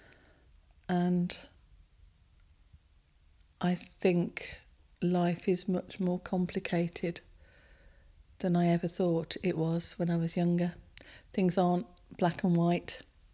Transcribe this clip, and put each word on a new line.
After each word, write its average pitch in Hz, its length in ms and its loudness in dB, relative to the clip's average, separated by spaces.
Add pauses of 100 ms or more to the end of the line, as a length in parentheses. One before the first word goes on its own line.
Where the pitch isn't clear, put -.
(880)
And 180 520 0 (2250)
I 180 140 2
think - 840 -2 (400)
life 175 480 0
is 180 200 0
much - 320 -4
more 180 180 -2
complicated 175 1040 -4 (1200)
than 175 160 2
I 175 120 4
ever 170 200 2
thought 165 540 0
it 185 140 0
was 165 420 -2
when 175 120 0
I 170 60 2
was 165 200 0
younger. 175 360 2 (600)
Things 185 240 2
aren't 180 300 2 (320)
black 170 240 0
and 175 140 4
white, 170 460 0 (320)